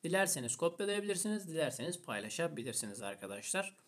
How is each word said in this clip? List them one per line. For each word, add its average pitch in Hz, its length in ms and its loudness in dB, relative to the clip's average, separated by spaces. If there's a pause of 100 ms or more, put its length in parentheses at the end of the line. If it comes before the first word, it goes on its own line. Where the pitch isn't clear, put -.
Dilerseniz 170 520 2
kopyalayabilirsiniz. 202 920 2
Dilerseniz 160 540 0
paylaşabilirsiniz 113 1000 -2
arkadaşlar. 101 760 -4 (120)